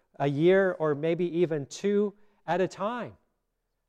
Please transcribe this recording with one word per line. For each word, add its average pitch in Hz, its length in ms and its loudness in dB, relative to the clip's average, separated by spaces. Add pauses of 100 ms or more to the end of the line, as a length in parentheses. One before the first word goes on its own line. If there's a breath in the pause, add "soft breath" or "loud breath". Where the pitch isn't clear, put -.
(180)
a 143 80 0
year 180 540 4
or 151 160 0
maybe 165 420 -2
even 156 280 0
two 202 480 -2 (340 soft breath)
at 175 120 0
a 185 60 2
time, 196 460 -8 (760)